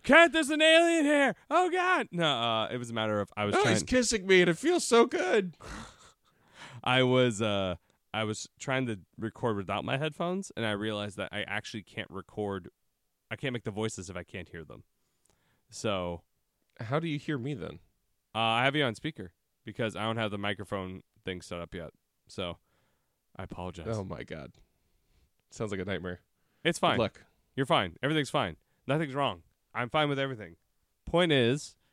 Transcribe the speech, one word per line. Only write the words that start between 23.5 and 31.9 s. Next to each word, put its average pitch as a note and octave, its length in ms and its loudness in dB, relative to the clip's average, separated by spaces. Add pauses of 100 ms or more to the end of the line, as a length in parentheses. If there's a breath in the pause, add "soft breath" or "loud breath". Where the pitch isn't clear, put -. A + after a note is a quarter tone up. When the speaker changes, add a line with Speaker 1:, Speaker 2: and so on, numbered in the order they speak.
Speaker 2:
Oh G2+ 60 -4
my F2+ 200 -10
God. D#2 280 -14 (1000)
Sounds A2 200 -6
like G2 80 -4
a F#2 60 -4
nightmare. F2+ 360 -6 (420)
Speaker 1:
It's E3+ 160 0
Speaker 2:
Good F#3 80 2
Speaker 1:
fine. B2 120 2
Speaker 2:
luck. G#2+ 240 -2 (320)
Speaker 1:
You're C3+ 100 0
fine. A#2+ 380 2
Everything's D3 260 2
fine. G#2 260 0 (320)
Nothing's C#3+ 280 0
wrong. A#2 260 -2 (320)
I'm A#2 160 -4
fine D3+ 200 2
with C#3 100 0
everything. G#2+ 360 -6 (500)
Point E3+ 260 2
is, C3+ 440 2 (180)